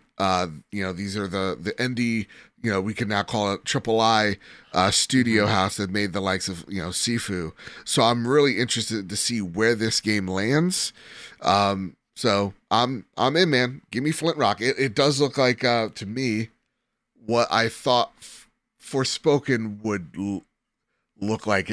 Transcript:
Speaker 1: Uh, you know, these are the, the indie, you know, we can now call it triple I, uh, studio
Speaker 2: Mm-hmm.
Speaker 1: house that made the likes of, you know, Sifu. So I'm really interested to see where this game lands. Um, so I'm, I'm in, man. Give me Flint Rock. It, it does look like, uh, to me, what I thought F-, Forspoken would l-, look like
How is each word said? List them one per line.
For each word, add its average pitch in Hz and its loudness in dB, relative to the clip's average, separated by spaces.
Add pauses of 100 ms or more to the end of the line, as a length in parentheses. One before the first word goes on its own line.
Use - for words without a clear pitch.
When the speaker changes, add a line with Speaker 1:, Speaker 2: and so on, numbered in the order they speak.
(180)
Speaker 1:
Uh, 92 2 (240)
you 101 -6
know, 95 -4
these 95 -6
are 101 -4
the, 95 -4
the 85 -6
indie, 117 -2 (360)
you 113 -2
know, 98 0
we 104 -4
can 110 -4
now 101 -2
call 104 0
it - -8
triple 113 0
I, 110 4 (360)
uh, 92 4
studio 117 2
Speaker 2:
Mm-hmm. 104 2
Speaker 1:
house 98 0
that 101 -2
made 101 -2
the 98 -4
likes 95 -2
of, 87 -10
you 95 -6
know, 82 -6
Sifu. 90 -4 (340)
So - 0
I'm 120 2
really 135 4
interested 110 -4
to 101 -8
see 113 -2
where 101 2
this 110 -2
game 104 0
lands. 131 0 (500)
Um, 98 2 (200)
so 101 0 (180)
I'm, 120 0 (120)
I'm 131 2
in, 175 4
man. 127 0 (100)
Give 120 -2
me 151 0
Flint 156 -2
Rock. 107 2
It, 123 0
it 127 0
does 139 2
look 139 0
like, 127 2
uh, 117 2
to - -12
me, 110 -2 (800)
what 113 2
I 113 2
thought 123 0
F-, - -20 (340)
Forspoken 127 -2
would 101 -4
l-, 98 -4 (760)
look 104 -2
like 98 0